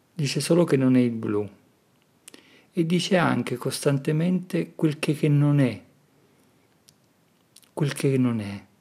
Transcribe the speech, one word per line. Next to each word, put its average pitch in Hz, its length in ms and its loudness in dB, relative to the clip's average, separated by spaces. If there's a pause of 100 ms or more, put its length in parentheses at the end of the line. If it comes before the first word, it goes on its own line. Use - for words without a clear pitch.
(140)
dice 147 260 -4
solo 170 240 2
che 147 140 2
non 131 180 4
è 127 60 4
il 123 100 2
blu. 107 440 -6 (1200)
E 165 80 0
dice 180 320 0
anche 127 380 0
costantemente 156 1200 -2
quel 151 240 -2
che, 151 160 -2
che 156 120 0
non 147 320 4
è, 117 240 0 (1900)
quel 139 200 -4
che 135 260 0
non 120 200 0
è. 101 260 -10 (160)